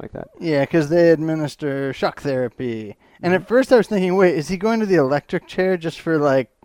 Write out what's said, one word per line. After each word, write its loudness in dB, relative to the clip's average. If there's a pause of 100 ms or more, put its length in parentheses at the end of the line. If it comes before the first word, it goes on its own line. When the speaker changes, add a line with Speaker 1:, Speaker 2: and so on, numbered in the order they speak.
Speaker 1:
like -16
that. -14 (100)
Speaker 2:
Yeah, -2
'cause 0
they 6
administer -2
shock -6
therapy. -6 (260)
And 0
at 2
Speaker 1:
Mm-hmm. -14
Speaker 2:
first 2
I 8
was 2
thinking, 0
"Wait, 4
is -4
he -6
going 0
to -2
the 2
electric 0
chair -2
just -8
for, -2
like, 0 (140)